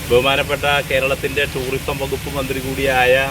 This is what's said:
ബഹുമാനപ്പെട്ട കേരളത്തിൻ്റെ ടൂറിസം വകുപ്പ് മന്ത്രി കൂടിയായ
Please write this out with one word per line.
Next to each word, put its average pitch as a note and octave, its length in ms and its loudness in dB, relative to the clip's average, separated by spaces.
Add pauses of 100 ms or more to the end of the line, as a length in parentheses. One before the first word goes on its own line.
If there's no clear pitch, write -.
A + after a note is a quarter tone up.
ബഹുമാനപ്പെട്ട C#3 600 2 (220)
കേരളത്തിൻ്റെ C3+ 580 0
ടൂറിസം C3+ 540 -4
വകുപ്പ് C#3 340 -4
മന്ത്രി C3+ 260 -4
കൂടിയായ C3 540 2 (180)